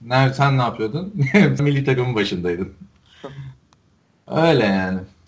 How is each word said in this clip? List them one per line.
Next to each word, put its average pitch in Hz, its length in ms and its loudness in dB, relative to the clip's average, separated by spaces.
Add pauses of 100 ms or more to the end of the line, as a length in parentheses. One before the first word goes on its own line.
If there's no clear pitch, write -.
nerede, 127 340 2
sen 139 240 2
ne 123 40 2
yapıyordun? 117 500 -4 (220)
<laughs> - 0 - (260)
Milli 143 240 0
takımın 123 300 0
başındaydın. 90 600 -4 (480)
<laughs> - 1080 -20
Öyle 156 360 2
yani. 95 360 0 (280)